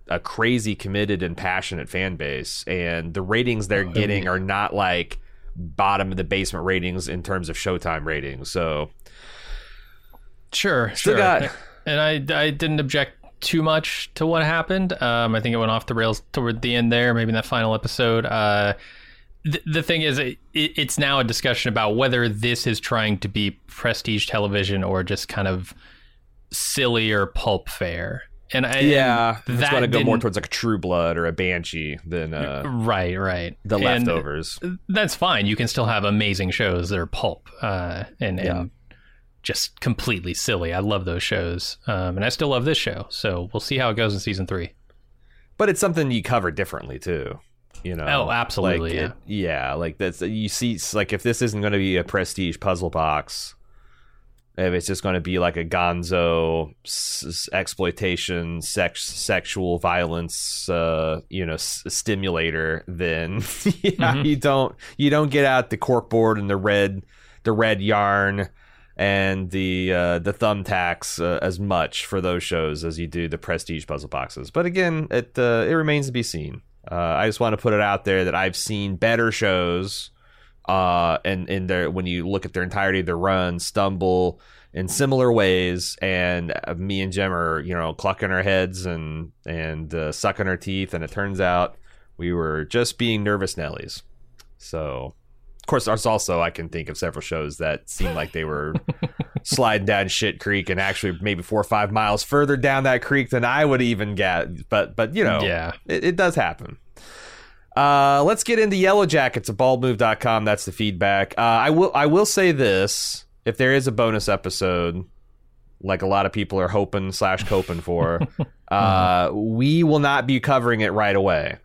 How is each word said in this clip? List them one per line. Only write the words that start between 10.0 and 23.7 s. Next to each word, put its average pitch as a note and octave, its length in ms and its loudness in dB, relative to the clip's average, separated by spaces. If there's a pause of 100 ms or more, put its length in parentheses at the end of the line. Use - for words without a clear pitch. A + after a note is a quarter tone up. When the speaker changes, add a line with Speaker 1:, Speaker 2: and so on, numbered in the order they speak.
Speaker 2:
Sure, B2+ 420 2
Speaker 1:
Still - 180 2
Speaker 2:
sure. - 40 2
Speaker 1:
got F#3 340 4 (340)
Speaker 2:
And D3+ 140 0
I, D3+ 440 2
I D#3 60 4
didn't D3+ 300 0
object C#3 380 0 (240)
too E3 200 2
much D#3 520 0
to D#3+ 120 -2
what E3 160 2
happened. F3+ 600 0
Um, A#2 340 2
I A2 60 0
think A#2 120 -2
it A#2 40 2
went A2 120 2
off A2+ 160 0
the B2+ 100 -2
rails A2+ 260 0 (100)
toward A#2 300 -2
the A#2+ 140 0
end A#2 180 4
there, A#2+ 200 4
maybe A2+ 160 2
in A2+ 60 2
that A2 100 -2
final A2 300 0
episode. A#2 500 2
Uh, G#2 500 2 (680)
th-, D#3 220 -2
the D#3 180 0
thing D#3+ 200 0
is, C#3+ 140 2
it, C3 200 -2 (160)
it, D#3 240 0
it's C#3+ 200 -2
now C#3 220 2
a B2 60 2
discussion A#2 440 0
about G#2+ 280 2
whether B2 320 2
this A#2 380 -2
is A2 120 0
trying G#2+ 400 0
to - 80 -6
be G2+ 240 -2 (160)
prestige - 600 -2